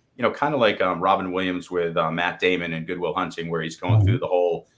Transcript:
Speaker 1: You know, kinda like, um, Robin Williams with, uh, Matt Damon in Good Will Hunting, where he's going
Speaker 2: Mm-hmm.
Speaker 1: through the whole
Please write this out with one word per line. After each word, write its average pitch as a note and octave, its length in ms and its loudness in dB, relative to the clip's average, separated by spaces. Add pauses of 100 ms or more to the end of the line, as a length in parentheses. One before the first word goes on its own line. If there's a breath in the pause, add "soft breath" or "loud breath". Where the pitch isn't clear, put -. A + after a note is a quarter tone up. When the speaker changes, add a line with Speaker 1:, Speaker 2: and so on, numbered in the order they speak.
(160)
Speaker 1:
You B2 60 -8
know, A2 80 2
kinda D3 280 -2
like, G#2 220 2
um, F#2 200 0
Robin F#2+ 320 2
Williams F2+ 380 -4
with, E2+ 260 -2
uh, E2 140 0
Matt F2 300 -2
Damon F2 320 0
in D#2+ 120 -6
Good F2 140 -6
Will E2 160 -2
Hunting, E2+ 360 -4
where E2 120 -2
he's E2 140 -8
going F#2 200 2
Speaker 2:
Mm-hmm. G2+ 100 6
Speaker 1:
through F#2+ 120 4
the - 80 -4
whole F2 400 2 (120)